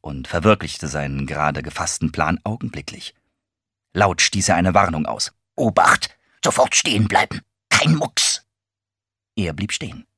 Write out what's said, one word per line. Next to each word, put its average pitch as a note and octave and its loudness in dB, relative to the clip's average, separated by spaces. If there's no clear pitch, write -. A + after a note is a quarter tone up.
und C#2 -10
verwirklichte E2+ 2
seinen C#2 -4
gerade C#2+ -2
gefassten - -4
Plan E2 -2
augenblicklich. - -8
Laut F#2+ 2
stieß - 2
er F2+ 6
eine F2+ 4
Warnung E2 2
aus. - -6
"Obacht! - 2
Sofort - 2
stehen G#2+ 2
bleiben! - -2
Kein D#3+ 2
Mucks!" - -2
Er F2 -2
blieb G2 -6
stehen. - -10